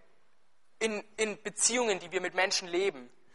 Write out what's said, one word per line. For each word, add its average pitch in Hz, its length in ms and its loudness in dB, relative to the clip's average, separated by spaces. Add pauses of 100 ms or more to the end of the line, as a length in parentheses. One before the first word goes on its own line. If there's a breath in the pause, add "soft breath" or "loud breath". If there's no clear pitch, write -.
(840)
in, 208 180 0 (140)
in 214 260 -2
Beziehungen, 220 560 2
die 175 140 -10
wir 185 80 0
mit 175 140 -4
Menschen 185 340 2
leben, 170 420 -2 (240)